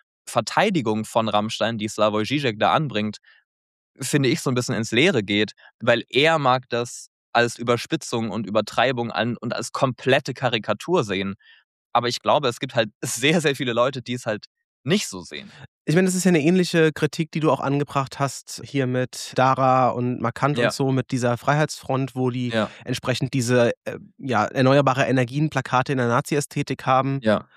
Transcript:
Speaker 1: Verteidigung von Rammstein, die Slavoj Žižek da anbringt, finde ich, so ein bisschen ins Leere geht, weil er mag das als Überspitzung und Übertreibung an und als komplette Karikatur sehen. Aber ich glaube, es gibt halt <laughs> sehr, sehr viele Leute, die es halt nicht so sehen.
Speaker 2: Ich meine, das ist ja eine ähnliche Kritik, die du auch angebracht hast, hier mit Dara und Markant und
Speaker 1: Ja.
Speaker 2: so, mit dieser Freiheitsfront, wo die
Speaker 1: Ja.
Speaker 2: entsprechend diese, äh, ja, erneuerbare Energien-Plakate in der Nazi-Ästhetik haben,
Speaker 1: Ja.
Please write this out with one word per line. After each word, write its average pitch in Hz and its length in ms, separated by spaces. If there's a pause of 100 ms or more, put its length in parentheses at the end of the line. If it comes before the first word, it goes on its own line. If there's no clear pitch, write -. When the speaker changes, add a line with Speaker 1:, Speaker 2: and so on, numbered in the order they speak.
(260)
Speaker 1:
Verteidigung 120 800
von 110 240
Rammstein, 107 500
die 104 100
Slavoj 107 360
Žižek 127 340
da 101 160
anbringt, 107 440 (800)
finde 139 280
ich, 127 120
so 143 100
ein 127 40
bisschen 123 200
ins 110 180
Leere 135 300
geht, 104 300 (280)
weil 117 280
er 156 300
mag 127 320
das 120 380 (240)
als 117 260
Überspitzung 117 720
und 101 160
Übertreibung 117 640
an 110 240
und - 180
als - 180
komplette 131 640
Karikatur 120 680
sehen. 98 300 (580)
Aber 120 160
ich 123 120
glaube, 131 280
es 117 120
gibt 131 140
halt 113 220
<laughs> - 80
sehr, 143 360
sehr 143 160
viele 127 160
Leute, 127 300
die 123 120
es 123 120
halt 107 200 (380)
nicht 175 240
so 92 140
sehen. 76 300 (340)
Speaker 2:
Ich 151 80
meine, 190 120
das 180 80
ist 185 100
ja 190 40
eine 165 140
ähnliche 165 500
Kritik, - 400
die 165 80
du 156 100
auch - 80
angebracht 139 600
hast, - 440
hier 135 220
mit 127 480
Dara 131 540
und 123 320
Markant 135 380
und 120 60
Speaker 1:
Ja. 110 60
Speaker 2:
so, 135 220
mit 127 180
dieser 120 280
Freiheitsfront, 135 760
wo 127 160
die 123 200
Speaker 1:
Ja. 110 200 (140)
Speaker 2:
entsprechend 127 480
diese, 120 400 (140)
äh, - 120 (200)
ja, 113 260
erneuerbare 135 640
Energien-Plakate 131 880
in 131 60
der 123 80
Nazi-Ästhetik 139 800
haben, 135 360
Speaker 1:
Ja. 107 240 (100)